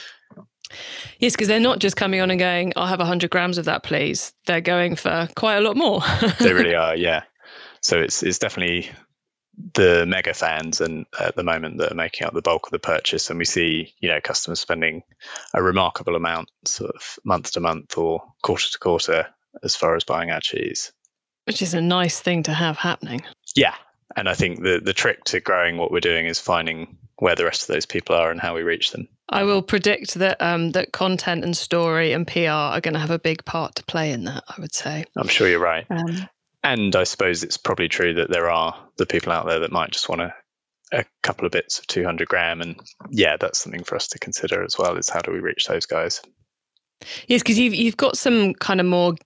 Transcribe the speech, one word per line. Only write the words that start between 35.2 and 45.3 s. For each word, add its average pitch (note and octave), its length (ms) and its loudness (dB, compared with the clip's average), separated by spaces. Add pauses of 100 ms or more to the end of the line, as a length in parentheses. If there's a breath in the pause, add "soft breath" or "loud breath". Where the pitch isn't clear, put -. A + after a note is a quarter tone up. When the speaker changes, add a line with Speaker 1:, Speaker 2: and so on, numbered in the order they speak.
Speaker 2:
sure - 200 4
you're F2 100 4
right. E2 320 0
Speaker 1:
Um, E3+ 380 -4 (360)
Speaker 2:
And A2 300 2
I F#2 80 4
suppose F2+ 400 0
it's - 140 -6
probably F2+ 320 -2
true F2 260 0
that E2+ 160 0
there E2+ 180 2
are E2 300 0 (180)
the F#2 80 0
people E2+ 280 -2
out E2 140 0
there E2 120 0
that D#2+ 140 -2
might E2 180 -2
just - 180 -4
want E2 120 -4
a, E2+ 120 -6 (600)
a A#2+ 120 0 (160)
couple - 240 -2
of F2 60 0
bits - 300 -4
of - 80 -14
two F2+ 160 -2
hundred F2 240 -2
gram. E2+ 320 0
And E2+ 200 -10 (300)
yeah, D#2 260 4
that's - 220 -2
something - 240 -8
for - 140 -6
us - 120 -4
to - 120 -10
consider - 420 -4
as - 160 -4
well, F2 180 0
is F2+ 120 -2
how E2+ 100 -2
do F2 140 -4